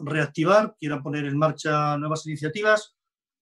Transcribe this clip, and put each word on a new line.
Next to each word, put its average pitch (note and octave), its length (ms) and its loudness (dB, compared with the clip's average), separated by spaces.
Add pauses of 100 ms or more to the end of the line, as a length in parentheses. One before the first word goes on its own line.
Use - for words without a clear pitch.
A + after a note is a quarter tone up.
reactivar, D#3+ 760 2
quieran D3 220 -4
poner D3 240 -4
en C#3 100 -2
marcha D3+ 640 0
nuevas D#3 300 -4
iniciativas, D#3 680 -2 (460)